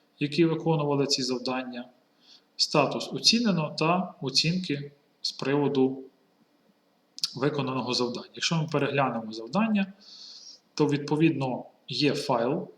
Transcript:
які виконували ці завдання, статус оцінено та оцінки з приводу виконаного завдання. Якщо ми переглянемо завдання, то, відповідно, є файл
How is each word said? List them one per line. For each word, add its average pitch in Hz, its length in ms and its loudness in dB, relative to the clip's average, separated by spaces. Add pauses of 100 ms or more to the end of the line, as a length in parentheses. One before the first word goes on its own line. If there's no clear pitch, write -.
(180)
які 147 260 2
виконували 151 640 2
ці 139 160 0
завдання, 123 680 -6 (680)
статус 127 560 2
оцінено 180 640 2
та 175 420 2
оцінки 143 720 0 (300)
з - 100 -6
приводу 135 720 2 (1300)
виконаного 131 600 -2
завдання. 120 400 -4
Якщо 165 220 -2
ми 151 160 0
переглянемо 127 600 0
завдання, 190 600 0 (800)
то, 151 120 4
відповідно, 143 800 0 (240)
є 127 260 0
файл 135 640 0